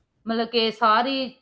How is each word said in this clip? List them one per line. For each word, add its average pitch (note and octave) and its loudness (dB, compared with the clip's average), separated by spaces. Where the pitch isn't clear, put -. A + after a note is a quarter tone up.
ਮਤਲਬ A3+ -4
ਕਿ A3+ 0
ਸਾਰੀ A#3+ 0